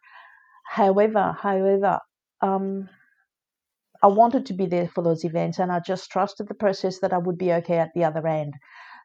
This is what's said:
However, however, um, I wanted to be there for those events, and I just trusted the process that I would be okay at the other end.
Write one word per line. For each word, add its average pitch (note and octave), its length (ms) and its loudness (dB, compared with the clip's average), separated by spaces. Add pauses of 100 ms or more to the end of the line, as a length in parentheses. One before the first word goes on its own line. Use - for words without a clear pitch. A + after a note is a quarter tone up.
(640)
However, G3 760 2
however, G3 580 2 (420)
um, G3 460 -2 (1160)
I G3+ 40 10
wanted A#3 400 4
to G3+ 60 -6
be F#3 140 -2
there F3 200 0
for F3 160 -4
those E3 220 0
events, E3+ 320 -2
and F#3 140 -2
I F3 80 0
just F#3 320 -6
trusted G3+ 360 -4
the - 60 -10
process F#3+ 460 -2
that F#3+ 140 -2
I F3+ 40 2
would F3 200 -2
be F3 160 0
okay E3+ 260 0
at D#3+ 160 0
the F3 80 0
other D#3 240 -2
end. D3+ 260 -2 (520)